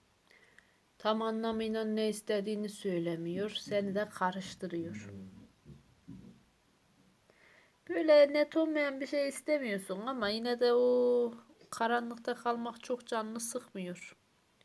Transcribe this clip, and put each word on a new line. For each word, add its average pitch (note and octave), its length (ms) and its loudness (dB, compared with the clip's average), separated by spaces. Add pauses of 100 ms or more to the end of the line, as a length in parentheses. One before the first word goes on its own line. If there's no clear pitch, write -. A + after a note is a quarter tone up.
(1000)
tam A3 240 0
anlamıyla A3 600 -2
ne G#3+ 240 0
istediğini G#3 600 -2
söylemiyor. F3 840 -4
Seni G3+ 440 -4
de G#3 140 -2
karıştırıyor. F3+ 1040 -6 (2750)
Böyle D4+ 440 8
net D4 240 2
olmayan D4+ 440 2
bir C#4 60 -6
şey C#4+ 220 0
istemiyorsun A3 760 -2
ama B3 220 -2
yine A#3 320 -2
de A#3+ 140 6
o B3 600 4 (360)
karanlıkta A#3+ 640 -2
kalmak A#3 480 -4
çok B3 240 -6
canını A3 340 -4
sıkmıyor. F#3 800 -8 (460)